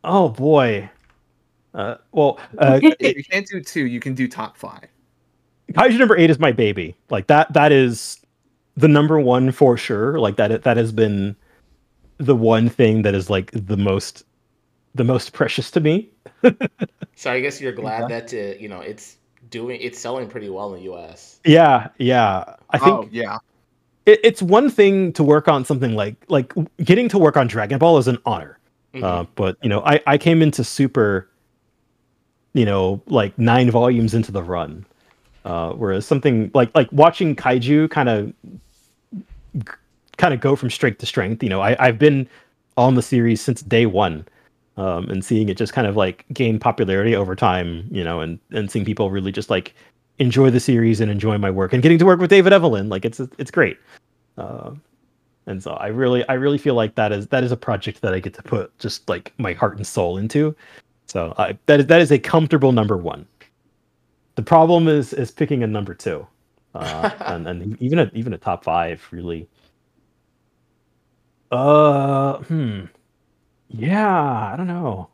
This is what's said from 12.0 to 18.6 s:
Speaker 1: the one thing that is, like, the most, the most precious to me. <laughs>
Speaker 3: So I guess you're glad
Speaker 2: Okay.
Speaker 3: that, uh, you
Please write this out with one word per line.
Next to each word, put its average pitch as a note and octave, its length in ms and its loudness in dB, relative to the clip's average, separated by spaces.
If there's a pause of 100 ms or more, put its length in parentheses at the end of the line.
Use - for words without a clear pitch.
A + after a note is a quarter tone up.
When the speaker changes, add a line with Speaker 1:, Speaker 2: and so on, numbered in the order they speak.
Speaker 1:
the C#3 180 2
one A2+ 340 2
thing A2 320 2
that G2 140 0
is, F#2+ 140 -4
like, F#2+ 220 -4
the G#2 240 -6
most, G2 480 -4 (720)
the A#2 80 -2
most B2 300 -2
precious - 380 -4
to F3+ 80 0
me. E3 300 0 (340)
<laughs> A#3+ 80 8 (680)
Speaker 3:
So C3 120 -6
I B2+ 100 -4
guess C#3 180 -8
you're C3 120 -8
glad A2 320 -8
Speaker 2:
Okay. A#2 160 -8
Speaker 3:
that, - 120 -16
uh, G2+ 280 -10
you G#2 100 -16